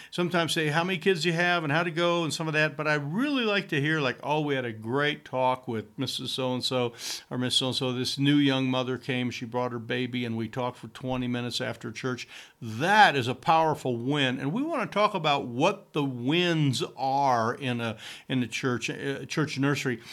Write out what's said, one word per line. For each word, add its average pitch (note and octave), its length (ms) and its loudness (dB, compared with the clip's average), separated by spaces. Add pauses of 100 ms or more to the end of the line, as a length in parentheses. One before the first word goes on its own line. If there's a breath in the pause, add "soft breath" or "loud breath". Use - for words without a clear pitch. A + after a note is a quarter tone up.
sometimes E3+ 440 0
say, D#3+ 140 0
"How D#3+ 180 2
many F#3+ 140 -2
kids F#3 240 2
do F3 60 2
you E3+ 40 2
have F3 300 2
and C#3+ 100 0
how'd F3 140 2
it E3+ 40 -4
go?" E3+ 320 2
and D3+ 100 -2
some D#3+ 140 -4
of D#3 60 -2
that. D3+ 240 2
But D3+ 100 -4
I D3+ 60 2
really A3+ 500 0
like G3+ 260 0
to D3 120 0
hear, D#3 180 2
like, B2 240 0
"Oh, D3+ 180 0
we C#3+ 140 0
had B2+ 80 0
a A#2 80 -4
great C3 540 -2
talk B2+ 420 0
with A2 180 -4 (120)
Missus C3 340 -4
So-and-so B2+ 600 0 (360 loud breath)
or C3 80 -6
Miss B2 180 0
So-and-so. B2+ 360 0
This B2 260 -2
new C#3+ 200 6
young C3+ 300 4
mother B2+ 300 0
came, B2 340 -4
she B2 140 -10
brought A#2+ 280 -2
her A#2+ 60 -6
baby, B2 440 -4
and A2+ 140 -4
we A2+ 100 -2
talked B2 300 -4
for A#2+ 120 -14
twenty B2+ 380 -4
minutes A#2+ 320 -4
after A#2 320 -6
church." B2 340 -4 (360 loud breath)
That D3+ 560 6
is A#2+ 100 2
a B2+ 80 -2
powerful D3+ 640 2
win. C3 420 0
And C#3 140 -2
we B3 80 -2
want C#4+ 280 -2
to - 40 -10
talk G#3 200 2
about D3+ 340 0
what C#3+ 440 0
the D3 120 0
wins C#3 800 2 (140)
are C3 600 2
in B2 260 -4
a, A2+ 160 -4 (320 loud breath)
in C3+ 100 0
the B2 80 0
church, A#2+ 420 -2
uh, C3+ 360 -6
church D3 340 -2
nursery. C3+ 400 0 (140 loud breath)